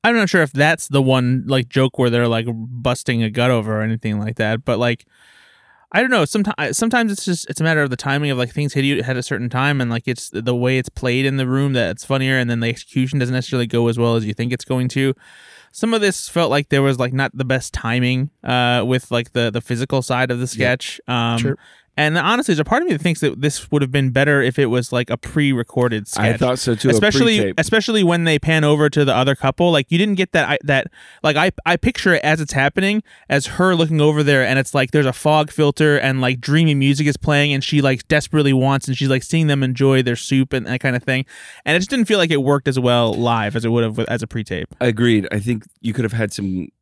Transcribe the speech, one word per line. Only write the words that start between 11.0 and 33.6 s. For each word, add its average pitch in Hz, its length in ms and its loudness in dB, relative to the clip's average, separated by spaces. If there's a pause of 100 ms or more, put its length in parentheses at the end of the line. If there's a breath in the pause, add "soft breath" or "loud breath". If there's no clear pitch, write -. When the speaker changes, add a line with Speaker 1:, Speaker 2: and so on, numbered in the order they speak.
Speaker 1:
in 139 140 0
the 131 80 -2
room 135 280 0
that 113 180 0
it's - 120 -10
funnier, 131 320 0
and 120 140 0
then 117 100 -2
the 117 80 0
execution 131 520 -4
doesn't 123 140 -2
necessarily 123 340 -2
go 117 200 2
as 117 80 0
well 117 200 0
as 110 100 -2
you 107 80 -4
think 120 180 -4
it's 120 120 -8
going 127 240 -2
to. 135 260 0 (580 loud breath)
Some 226 220 -2
of 220 60 2
this 202 280 -2
felt 170 220 0
like 143 180 0
there 139 140 2
was, 139 160 2
like, 127 140 -2
not 135 240 -2
the 131 80 -4
best 127 280 -4
timing, 127 580 -2 (120)
uh, 123 440 2
with, 127 240 -2
like, 120 220 -2
the, 117 180 0
the 113 100 -4
physical 123 420 -2
side 127 300 -2
of 120 60 -2
the 123 60 -2
Speaker 2:
Yep. 123 60 -6
Speaker 1:
sketch. 123 580 -2
Um, 117 300 0
Speaker 2:
Sure. 127 200 -2 (380 soft breath)
Speaker 1:
and 151 220 2
honestly, 214 340 0
there's 151 80 2
a 151 40 2
part 269 180 2
of 349 60 -2
me 285 60 0
that 147 60 -4
thinks 170 200 -2
that 143 200 -2
this - 300 -4
would 147 100 2
have 131 120 -2
been 135 180 2
better 139 320 2
if 127 160 0
it 139 80 2
was, 120 260 -2
like, 123 180 -2
a 120 60 0
pre-recorded 123 920 -2 (100)
Speaker 3:
I 110 140 2
Speaker 1:
sketch. 113 100 -2
Speaker 3:
thought 127 180 0
so, 120 160 0
too, 120 140 0
a - 20 4
Speaker 1:
Especially, 214 480 4
Speaker 3:
pre-tape. 101 220 -2
Speaker 1:
especially 214 420 0
when 170 220 2
they 160 160 2
pan 160 240 2
over 147 260 4
to 147 140 2
the 135 100 0
other 131 220 2
couple. 170 340 0
Like, 147 220 0
you 170 60 2
didn't 202 180 2
get 185 160 -2
that, 156 160 0
I, 143 160 -2
that, 139 240 0 (340 loud breath)
like, 151 140 2
I, 175 160 2 (120)
I 175 120 2
picture 196 380 0
it - 100 0
as 156 160 2
it's 147 120 -4
happening, 196 520 0 (240 soft breath)
as 139 180 0
her 180 300 2